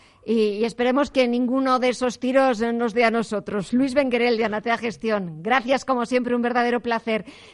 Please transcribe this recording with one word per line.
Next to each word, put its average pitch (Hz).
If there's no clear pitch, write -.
y, 214
y 226
esperemos 254
que 254
ninguno 254
de 247
esos 247
tiros 254
nos 233
dé 240
a 226
nosotros. 208
Luis 254
Benguerel, 240
de 226
Anatea 214
Gestión, 202
gracias 240
como 247
siempre, 247
un 240
verdadero 240
placer. 226